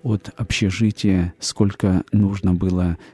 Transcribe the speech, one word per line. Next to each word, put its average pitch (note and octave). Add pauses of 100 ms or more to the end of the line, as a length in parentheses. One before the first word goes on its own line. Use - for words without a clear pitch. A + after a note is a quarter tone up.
от G#2+
общежития, G2
сколько G2
нужно G2
было, F2+ (160)